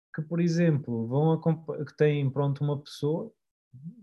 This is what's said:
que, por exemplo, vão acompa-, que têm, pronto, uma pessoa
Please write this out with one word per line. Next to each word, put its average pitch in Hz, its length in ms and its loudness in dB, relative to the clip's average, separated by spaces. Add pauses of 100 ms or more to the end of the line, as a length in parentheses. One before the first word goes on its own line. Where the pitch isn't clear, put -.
(140)
que, 156 80 -6
por 170 180 -4
exemplo, 156 680 2
vão 151 260 2
acompa-, 160 500 -2
que - 120 -12
têm, 147 340 2
pronto, 139 340 0
uma 143 160 -2
pessoa 165 520 -4 (720)